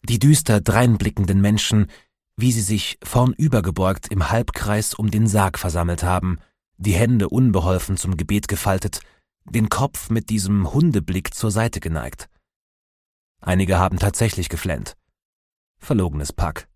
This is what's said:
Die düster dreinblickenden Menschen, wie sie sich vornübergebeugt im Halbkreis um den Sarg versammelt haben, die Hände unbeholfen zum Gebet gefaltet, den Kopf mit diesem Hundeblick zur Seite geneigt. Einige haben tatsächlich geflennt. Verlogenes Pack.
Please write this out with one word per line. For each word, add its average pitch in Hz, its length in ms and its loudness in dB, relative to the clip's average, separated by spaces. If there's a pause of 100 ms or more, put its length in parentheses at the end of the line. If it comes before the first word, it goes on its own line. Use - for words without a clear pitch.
Die 120 160 0
düster 139 400 4
dreinblickenden 101 800 2
Menschen, 104 500 2 (460)
wie 123 160 2
sie 113 80 0
sich 101 420 -2
vornübergebeugt 104 1040 0
im 87 240 -2
Halbkreis 107 640 -2
um 107 160 -2
den 107 160 2
Sarg 101 320 2
versammelt 87 460 -2
haben, 90 340 0 (380)
die 98 160 -2
Hände 107 360 2
unbeholfen 92 680 2
zum 90 200 -4
Gebet 95 300 -2
gefaltet, 95 540 -2 (440)
den 110 240 -2
Kopf - 420 -4
mit 113 200 -2
diesem 101 420 0
Hundeblick 104 600 0
zur 110 160 -4
Seite 113 300 -2
geneigt. 71 480 -8 (1120)
Einige 92 380 0
haben 92 200 2
tatsächlich 101 500 0
geflennt. 80 480 -6 (840)
Verlogenes 80 540 -2
Pack. - 420 -4